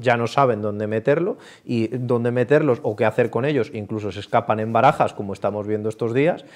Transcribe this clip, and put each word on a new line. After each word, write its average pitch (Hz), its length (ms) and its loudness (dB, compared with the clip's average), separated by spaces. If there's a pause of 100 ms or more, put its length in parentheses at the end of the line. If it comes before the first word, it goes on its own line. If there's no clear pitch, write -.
ya 117 160 2
no 117 100 -2
saben 117 360 2
dónde 104 240 -4
meterlo, 143 500 0 (280)
y 110 240 -2
dónde 120 420 -2
meterlos 123 520 2
o 107 140 -4
qué 117 80 0
hacer 113 240 2
con 117 160 -4
ellos, 143 300 0
incluso 104 360 -6
se 92 100 -10
escapan 110 400 0
en 110 120 -4
barajas, 117 400 4
como 98 220 -8
estamos 104 320 -4
viendo 107 240 -2
estos 117 240 -4
días, 147 300 0 (120)